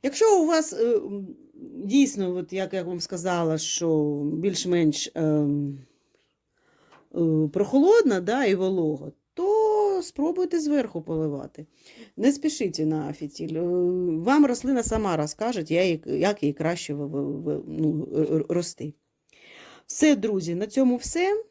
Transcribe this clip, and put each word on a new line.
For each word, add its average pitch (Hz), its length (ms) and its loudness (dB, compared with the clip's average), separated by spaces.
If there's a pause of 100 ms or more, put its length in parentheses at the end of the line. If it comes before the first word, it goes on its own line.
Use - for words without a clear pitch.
Якщо 381 400 4
у 311 40 4
вас, 320 260 0
е, 233 240 2
м, 202 300 -4 (580)
дійсно, 202 500 2
от 180 180 -6
як 190 220 -4
я 185 80 -2
вам 175 180 -6
сказала, 170 580 -2
що 151 640 0
більш-менш, 170 920 0
ем, 147 640 0 (1400)
е, 160 380 2
прохолодна, 277 680 4
да, 233 240 0
і 196 100 4
волога, 165 580 -2 (240)
то 415 680 2
спробуйте 339 580 -2
зверху 269 420 -2
поливати. 156 640 -6 (500)
Не 254 160 4
спішіть 302 460 -4
на 156 340 -2
фітіль. 160 440 -10
Е, 165 60 -2 (560)
вам 277 280 4
рослина 247 360 0
сама 208 340 -2
розкаже, 175 520 -4
я 175 160 2
їй, 165 220 0
як 185 360 0
їй 143 100 0
краще 160 420 -4
в-, 143 120 -6
в-, 147 520 -6
в-, - 80 -10
ну, 156 500 -2
р-, 156 140 2
р-, 160 180 0
рости. 170 460 -6 (920)
Все, 294 300 4
друзі, 190 380 -2
на 196 120 -4
цьому 247 300 2
все. 392 540 -2